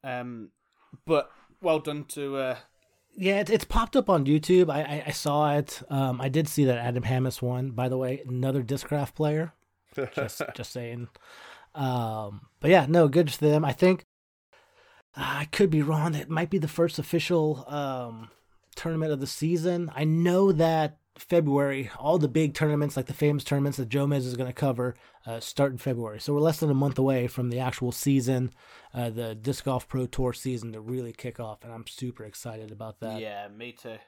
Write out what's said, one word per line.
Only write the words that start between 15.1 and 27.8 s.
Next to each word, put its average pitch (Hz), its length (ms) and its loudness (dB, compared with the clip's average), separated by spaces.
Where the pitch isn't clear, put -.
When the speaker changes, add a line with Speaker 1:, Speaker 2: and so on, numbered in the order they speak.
Speaker 2:
uh, 135 40 -8
I 147 60 -2
could 196 240 4
be 156 120 4
wrong. 156 320 0
It 147 160 -6
might 160 200 -2
be 196 80 0
the 151 100 -2
first 170 300 0
official, 156 720 0
um, 127 600 -6
tournament 160 380 -2
of 139 80 -2
the 135 60 -4
season. 170 680 0
I 143 100 -2
know 175 480 4
that 160 460 2
February, 139 800 2
all 156 200 4
the 147 80 4
big 147 280 2
tournaments, 147 420 0
like 131 100 -2
the 143 80 -6
famous 147 300 2
tournaments 143 340 0
that 127 140 -4
Jomez 139 340 0
is 123 100 -6
gonna 127 160 -4
cover, 123 440 0
uh, 113 120 -8
start 139 320 0
in 127 80 -8
February. 117 420 -4
So 147 140 -2
we're 143 60 2
less 156 180 2
than 156 120 2
a 139 40 4
month 135 240 2
away 131 300 2
from 123 220 -4
the 120 100 -4
actual 127 320 -2